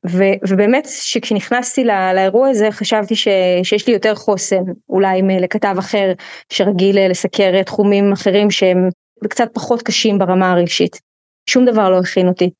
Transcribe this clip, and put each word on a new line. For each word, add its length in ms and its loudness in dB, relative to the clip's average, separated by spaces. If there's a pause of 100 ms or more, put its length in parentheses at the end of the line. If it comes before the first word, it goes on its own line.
ו-, 300 0 (100)
ובאמת, 420 0
שכשנכנסתי 920 -4
לא-, 320 0
לאירוע 340 2
הזה, 220 0
חשבתי 440 -2
ש-, 120 -2 (360)
שיש 240 -2
לי 60 2
יותר 220 0
חוסן, 480 -2 (260)
אולי 320 0
מלכתב 580 0
אחר 320 -2 (380)
שרגיל, 480 2
אה, 100 4
לסקר, 460 0
אה, 100 2
תחומים 480 2
אחרים 400 0
שהם 380 2 (400)
קצת 240 -2
פחות 280 -2
קשים 380 0
ברמה 320 2
הרגשית. 480 0 (500)
שום 160 4
דבר 240 2
לא 100 4
הכין 280 0
אותי 220 0 (100)